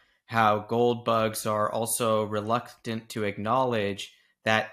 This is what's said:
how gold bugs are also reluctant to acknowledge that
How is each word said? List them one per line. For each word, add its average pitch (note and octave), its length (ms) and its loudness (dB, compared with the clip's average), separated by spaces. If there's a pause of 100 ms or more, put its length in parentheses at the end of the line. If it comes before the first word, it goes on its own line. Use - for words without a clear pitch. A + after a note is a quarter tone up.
(260)
how G#2+ 340 4
gold A#2 460 0
bugs A2 400 0
are G#2+ 260 0
also A2+ 520 0
reluctant A2 880 -4
to A2 140 -4
acknowledge G#2 920 -2 (300)
that A2 300 2